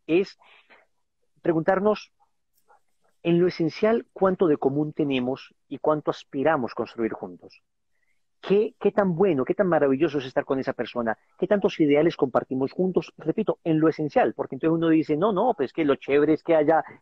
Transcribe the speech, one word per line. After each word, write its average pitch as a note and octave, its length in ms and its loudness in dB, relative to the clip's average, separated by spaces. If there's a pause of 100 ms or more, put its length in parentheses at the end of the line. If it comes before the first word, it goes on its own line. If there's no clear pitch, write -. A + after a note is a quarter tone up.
Es F3 300 -2 (1040)
preguntarnos F#3 720 -2 (1120)
en E3+ 160 2
lo F3+ 80 4
esencial F3+ 640 -2
cuánto F#3+ 340 0
de D3 100 4
común D3 360 -2
tenemos C3+ 600 -4 (140)
y C#3+ 120 -12
cuánto D3+ 320 -2
aspiramos C#3 640 -2
construir A2+ 380 -4
juntos. - 480 -16 (840)
¿Qué, G#3 320 2
qué G3+ 120 2
tan F#3+ 240 0
bueno, D#3+ 280 2
qué F3 120 -2
tan G3+ 120 0
maravilloso D3 520 2
es C3 60 -8
estar C3+ 200 -4
con C3+ 140 -2
esa C3 140 -6
persona? A#2 440 -6 (220)
¿Qué F3+ 80 -4
tantos G#3 320 0
ideales D3+ 360 4
compartimos C3 580 -2
juntos? F3+ 440 -2
Repito, - 460 -4
en D#3 160 0
lo D#3 100 2
esencial, D3+ 460 0
porque - 200 -8
entonces D#3+ 220 0
uno E3 120 0
dice, D#3 280 2
"No, G3+ 160 0
no, G#3+ 240 0
pues B2+ 160 -4
que E3+ 100 -2
lo C#3 120 2
chévere D3 380 2
es D3 100 -4
que E3 120 2
haya D#3 280 2 (180)